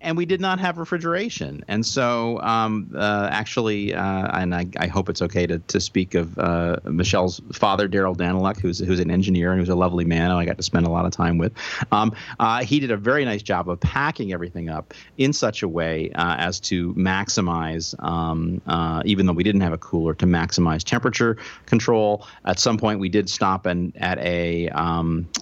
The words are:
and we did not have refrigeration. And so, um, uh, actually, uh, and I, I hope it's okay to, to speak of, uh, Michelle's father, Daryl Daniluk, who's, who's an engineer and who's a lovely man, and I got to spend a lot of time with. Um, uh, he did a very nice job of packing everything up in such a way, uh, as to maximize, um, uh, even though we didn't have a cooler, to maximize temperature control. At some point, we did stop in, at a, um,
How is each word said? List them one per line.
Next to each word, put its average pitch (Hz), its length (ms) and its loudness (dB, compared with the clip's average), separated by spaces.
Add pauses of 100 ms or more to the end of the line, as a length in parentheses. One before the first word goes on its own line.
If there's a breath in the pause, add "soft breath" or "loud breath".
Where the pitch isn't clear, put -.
and 165 160 -2
we 175 80 0
did 180 160 0
not 185 180 0
have 180 180 -2
refrigeration. 170 920 -4
And 110 160 0
so, 117 560 0
um, 110 540 0
uh, 101 360 0
actually, 104 640 -2
uh, 95 440 -2
and 90 160 0
I, 87 140 -2 (100)
I 87 100 0
hope 92 200 -2
it's 87 140 -4
okay 90 260 0
to, 85 120 -2
to - 200 -2
speak - 360 -2
of, 85 220 0
uh, 85 460 0
Michelle's 92 580 0 (120)
father, 101 340 2
Daryl 95 280 2
Daniluk, 92 440 0
who's, 90 200 -2
who's 90 200 2
an 85 100 2
engineer 90 420 4
and 92 100 4
who's 87 80 0
a 90 60 2
lovely 87 280 2
man, 85 280 4
and 87 80 2
I 85 60 2
got 85 120 -2
to - 60 -6
spend 85 220 2
a 85 40 2
lot 85 160 0
of 87 80 0
time 85 240 2
with. 82 160 0 (400 loud breath)
Um, 110 200 4 (260 loud breath)
uh, 120 260 2
he 135 160 2
did 131 100 -2
a 107 60 2
very 127 260 2
nice 107 180 -2
job 90 280 -2
of 87 100 -4
packing 135 540 -2
everything 85 360 -8
up 78 240 -8 (240 loud breath)
in 135 140 4
such 120 320 -2
a 101 40 -2
way, 82 480 -2
uh, 85 220 0
as 90 240 -2
to 87 340 -2
maximize, 87 1080 -2
um, 82 640 -2
uh, 80 380 0
even 98 200 4
though 90 80 4
we 85 100 0
didn't 101 180 4
have 87 120 2
a 80 40 -4
cooler, 82 380 -2
to - 100 0
maximize 82 580 2
temperature 120 540 2 (300 loud breath)
control. 110 600 2 (160 loud breath)
At 92 160 0
some 113 180 2
point, 107 220 0
we 95 100 -2
did 95 200 2
stop 95 380 0
in, 87 300 0
at 90 220 -2
a, 85 500 0
um, 82 580 0 (140)